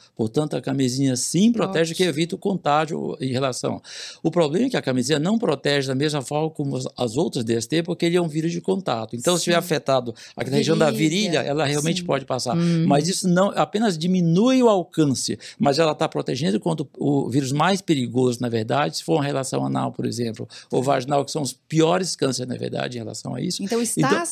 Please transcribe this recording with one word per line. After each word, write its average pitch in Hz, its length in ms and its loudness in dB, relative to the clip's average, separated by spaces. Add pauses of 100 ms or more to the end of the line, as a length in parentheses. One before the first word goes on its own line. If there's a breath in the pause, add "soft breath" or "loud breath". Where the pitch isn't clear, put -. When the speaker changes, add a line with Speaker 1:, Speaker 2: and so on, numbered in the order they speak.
(140 soft breath)
Speaker 1:
Portanto, 143 400 -2
a 139 60 -2
camisinha 135 560 0
sim 190 340 2
protege, 165 420 0
Speaker 2:
Ótimo. - 40 -8
Speaker 1:
que 185 80 2
evita 170 320 -2
o - 20 -6
contágio 156 840 0
em 131 120 -4
relação. 127 500 -2 (400 loud breath)
O 165 80 0
problema 170 360 2
é 262 40 -2
que 175 60 -2
a 135 60 0
camisinha 127 360 0
não 196 200 2
protege 143 500 0
da 131 60 0
mesma 143 280 0
forma 151 280 -2
como 143 260 -4
as, 127 100 -6 (100)
as 117 200 -2
outras 147 280 0
D 113 120 0
S 113 100 -4
T, 165 160 0
porque 170 240 -2
ele 170 100 2
é 175 60 4
um 170 60 -2
vírus 160 240 -2
de 170 80 -4
contato. 139 560 -4
Então, 165 180 2
se 165 60 0
Speaker 2:
Sim. - 60 -2
Speaker 1:
tiver 170 100 4
afetado 135 580 0 (220 loud breath)
aqui 120 140 -4
na 139 80 2
região 160 200 2
da 160 100 6
Speaker 2:
Virilha. 156 440 2
Speaker 1:
virilha, 147 80 2
ela 143 240 -2
realmente 147 360 0
Speaker 2:
Sim. 175 60 -8
Speaker 1:
pode 139 200 -2
passar. 127 300 -2
Speaker 3:
Hum. 170 300 2
Speaker 1:
Mas 151 220 4
isso - 180 -2
não, 185 300 4
apenas 185 420 0
diminui 185 640 4
o 233 60 8
alcance. 160 680 2 (220 loud breath)
Mas 143 220 4
ela 151 160 2
tá 156 120 0
protegendo 151 520 -2
contra 156 260 -2 (100)
o 143 320 2
vírus 131 220 0
mais 170 300 2
perigoso, 123 600 0
na 120 80 -2
verdade, 127 500 -2
se - 40 -12
for 160 120 0
uma 147 100 2
relação 135 420 -2
anal, 131 240 -2
por 123 160 -6
exemplo, 117 400 -6 (240 loud breath)
ou 139 100 2
vaginal, 135 440 0
que - 80 -12
são 156 100 -4
os 127 100 -6
piores 160 600 0
cânceres, 127 380 -2
na 113 60 -6
verdade, 123 400 -6
em - 20 -10
relação 110 340 -10
a 127 60 -6
isso. 180 220 -4
Speaker 2:
Então, 226 180 -2
está, 233 200 -2
Speaker 1:
Então, 226 320 2